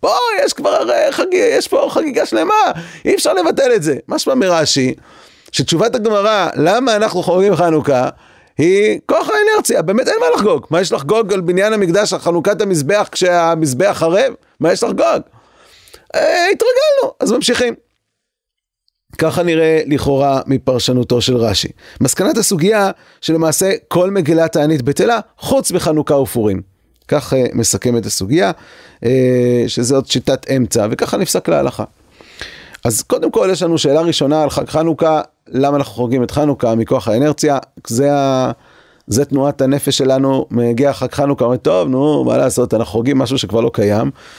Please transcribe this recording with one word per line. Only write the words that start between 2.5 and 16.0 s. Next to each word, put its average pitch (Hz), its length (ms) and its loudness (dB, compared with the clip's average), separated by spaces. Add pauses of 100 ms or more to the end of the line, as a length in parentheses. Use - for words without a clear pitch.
אי 359 100 2
אפשר - 180 0
לבטל 302 420 0
את 196 80 0
זה. 143 140 -2 (120)
משמע - 260 -2
מרש"י, 160 600 0 (580)
שתשובת 170 420 0
הגמרא, 208 600 0
למה 214 420 2
אנחנו 196 260 0
חוגגים 185 340 2
חנוכה, 143 520 2 (500)
היא 196 480 2
כוח 302 240 0
האנרציה, 427 520 2
באמת 196 260 0
אין 427 120 0
מה 494 140 0
לחגוג. 180 360 0
מה - 100 2
יש 190 120 -2
לחגוג 196 400 0
על 190 80 0
בניין 180 320 0
המקדש, 196 400 0
על 165 60 -2
חנוכת 175 420 0
המזבח, 190 520 0
כשהמזבח 170 840 0
חרב? 190 380 0 (280)
מה 165 120 2
יש 190 100 -2
לחגוג? 311 400 0 (920)